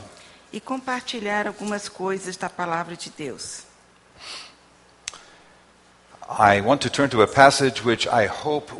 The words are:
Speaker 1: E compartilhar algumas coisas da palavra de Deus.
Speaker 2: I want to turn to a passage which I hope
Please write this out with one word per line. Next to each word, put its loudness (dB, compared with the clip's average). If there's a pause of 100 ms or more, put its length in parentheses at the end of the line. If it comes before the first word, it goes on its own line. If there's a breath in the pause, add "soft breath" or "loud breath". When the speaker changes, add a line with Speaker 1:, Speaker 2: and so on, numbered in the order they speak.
(540 loud breath)
Speaker 1:
E -10
compartilhar -6
algumas -8
coisas -6
da -6
palavra -6
de -14
Deus. -12 (2750 loud breath)
Speaker 2:
I 4
want 2
to -2
turn 0
to 4
a 6
passage 6
which 2
I 4
hope -4